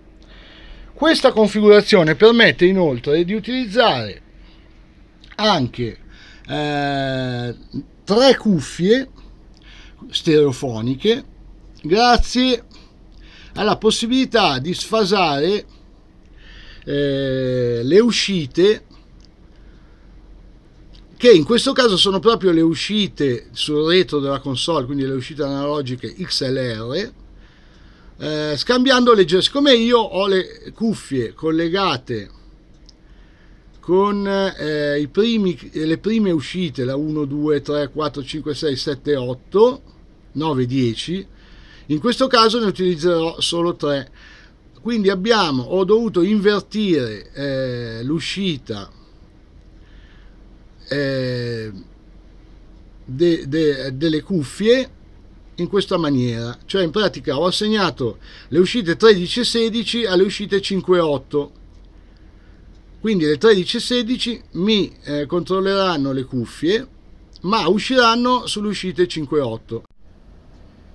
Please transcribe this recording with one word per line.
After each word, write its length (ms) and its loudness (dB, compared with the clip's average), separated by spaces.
Questa 380 4
configurazione 840 4
permette 500 6
inoltre 580 2
di 100 -4
utilizzare 880 -2
anche, 640 0
eh, 1080 -4
tre 340 6
cuffie 720 0
stereofoniche 1120 0
grazie 800 2
alla 240 0
possibilità 800 0
di 160 -4
sfasare, 920 0
eh, 1000 -2
le 160 6
uscite, 840 2
che 160 6
in 120 8
questo 300 2
caso 240 2
sono 220 2
proprio 320 2
le 100 4
uscite 920 -2
sul 360 -2
retro 320 2
della 200 -2
console, 460 -2
quindi 200 -4
le 80 -4
uscite 300 -6
analogiche 800 -6
X 240 -4
L 100 -2
R, 540 -6
eh, 360 -4
scambiando 580 4
le 120 6
ge-, 160 2
siccome 320 2
io 260 4
ho 280 -2
le 460 -4
cuffie 600 -4
collegate 960 -4
con, 480 0
eh, 720 -2
i 80 -4
primi, 500 0
le 260 -2
prime 340 0
uscite, 520 -4
la 120 -4
uno, 300 -4
due, 360 -2
tre, 280 -4
quattro, 340 -6
cinque, 300 -8
sei, 220 -4
sette, 400 -4
otto, 640 0
nove, 320 -2
dieci, 600 -4
in 120 -2
questo 280 0
caso 320 4
ne 60 -2
utilizzerò 760 0
solo 360 -2
tre. 360 -4
Quindi 280 0
abbiamo, 540 0
ho 200 0
dovuto 380 0
invertire, 1080 0
eh, 720 -6
l'uscita, 880 -6
eh, 800 -4
de-, 420 0
de-, 480 -2
delle 260 -2
cuffie 680 0
in 120 -6
questa 300 -2
maniera, 580 -2
cioè 180 -2
in 80 -2
pratica 480 -2
ho 80 2
assegnato 720 -2
le 100 0
uscite 360 0
tredici 440 4
e 40 0
sedici 640 -2
alle 180 2
uscite 380 -2
cinque 360 0
e 40 2
otto. 500 -2
Quindi 260 0
le 120 2
tredici 400 4
e 20 -4
sedici 640 -4
mi, 520 0
eh, 220 -6
controlleranno 840 -2
le 140 -4
cuffie, 600 -4
ma 260 -2
usciranno 760 2
sulle 220 -6
uscite 400 -2
cinque 320 -4
e 20 0
otto. 420 -6